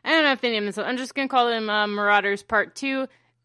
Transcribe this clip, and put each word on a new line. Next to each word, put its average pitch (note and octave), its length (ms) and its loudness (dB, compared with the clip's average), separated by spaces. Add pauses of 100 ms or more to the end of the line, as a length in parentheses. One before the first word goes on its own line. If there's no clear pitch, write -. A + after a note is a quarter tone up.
I B3+ 100 -4
don't D#4+ 120 4
know C#4+ 80 4
if - 80 -2
they B3 100 0
named G#3+ 160 -2
themselves. G3+ 220 -6
I'm B3+ 80 -2
just B3+ 180 -8
gonna C#4 140 -4
call B3 200 2
them, A3 200 -2
uh, G#3 180 0
Marauders G3+ 560 2
Part - 320 -2
Two. C4+ 320 -4 (380)